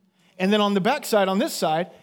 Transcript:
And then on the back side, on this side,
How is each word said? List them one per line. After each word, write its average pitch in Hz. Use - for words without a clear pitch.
And 185
then 214
on 202
the 190
back 254
side, 202
on 190
this 311
side, 175